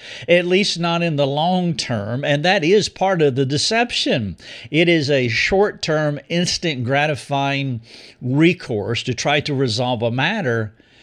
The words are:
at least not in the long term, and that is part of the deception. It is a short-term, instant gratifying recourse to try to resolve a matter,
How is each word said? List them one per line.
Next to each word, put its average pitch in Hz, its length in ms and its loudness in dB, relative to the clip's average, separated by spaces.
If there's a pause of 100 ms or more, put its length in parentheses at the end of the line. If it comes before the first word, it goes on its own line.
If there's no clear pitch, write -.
(280)
at 175 180 4
least 185 320 2
not 170 240 0
in 165 140 0
the 143 100 2
long 170 480 0
term, 117 500 -4
and 147 200 0
that 190 180 2
is 185 260 4
part 190 320 0
of 143 140 4
the 139 100 0
deception. 151 920 -2 (340)
It 170 180 4
is 156 220 2
a 131 160 2
short-term, 156 1000 0
instant 165 560 -2
gratifying 139 960 -2 (420)
recourse 123 800 0
to 127 100 -4
try 147 280 0
to 147 120 -6
resolve 127 500 0
a 117 100 0
matter, 131 600 -2 (300)